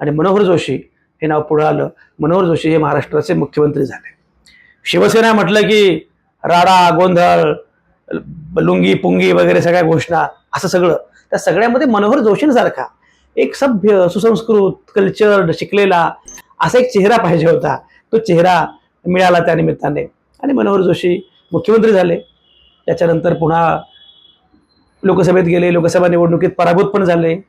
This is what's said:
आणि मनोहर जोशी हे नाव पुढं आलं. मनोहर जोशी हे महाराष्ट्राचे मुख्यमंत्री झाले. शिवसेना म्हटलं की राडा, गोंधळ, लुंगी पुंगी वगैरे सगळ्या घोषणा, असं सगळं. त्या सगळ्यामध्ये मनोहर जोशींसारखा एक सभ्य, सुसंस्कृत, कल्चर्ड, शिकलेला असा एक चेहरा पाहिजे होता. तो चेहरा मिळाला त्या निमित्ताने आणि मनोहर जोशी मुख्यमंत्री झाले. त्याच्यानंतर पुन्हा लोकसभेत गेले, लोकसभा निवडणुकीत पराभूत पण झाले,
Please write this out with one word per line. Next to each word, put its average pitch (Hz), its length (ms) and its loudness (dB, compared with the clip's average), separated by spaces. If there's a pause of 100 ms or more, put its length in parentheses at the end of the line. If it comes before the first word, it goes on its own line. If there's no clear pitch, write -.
आणि 143 100 -4
मनोहर 185 320 0
जोशी 156 480 -2 (320)
हे 156 40 -4
नाव 151 160 -2
पुढं 151 220 -2
आलं. 147 240 -2 (320)
मनोहर 175 240 0
जोशी 160 260 -2
हे 160 80 0
महाराष्ट्राचे 151 560 -2
मुख्यमंत्री 147 500 -2
झाले. - 360 -14 (640)
शिवसेना 214 480 2
म्हटलं 208 280 2
की 196 480 2 (360)
राडा, 175 520 4
गोंधळ, 175 580 2 (1080)
लुंगी 180 340 0
पुंगी 185 380 0
वगैरे 175 300 2
सगळ्या 170 200 0
घोषणा, 160 440 -2 (300)
असं 190 120 -6
सगळं. 175 280 0 (340)
त्या 202 80 -4
सगळ्यामध्ये 240 480 0
मनोहर 214 320 0
जोशींसारखा 220 680 0 (500)
एक - 180 -2
सभ्य, 208 540 0
सुसंस्कृत, 214 640 0 (220)
कल्चर्ड, 202 600 0
शिकलेला 180 580 0 (480)
असा 165 180 0
एक 254 120 0
चेहरा 214 260 2
पाहिजे 170 340 0
होता. 147 260 -2 (360)
तो 220 60 0
चेहरा 175 480 2 (400)
मिळाला 180 320 2
त्या 170 160 0
निमित्ताने 147 480 -4 (400)
आणि 277 100 -2
मनोहर 208 280 0
जोशी 180 480 -2 (240)
मुख्यमंत्री 220 400 2
झाले. 175 280 0 (640)
त्याच्यानंतर 165 480 -2
पुन्हा 160 460 -2 (1200)
लोकसभेत 185 420 2
गेले, 175 280 0
लोकसभा 175 360 0
निवडणुकीत 170 420 0
पराभूत 175 340 0
पण 202 200 -2
झाले, 170 300 0 (140)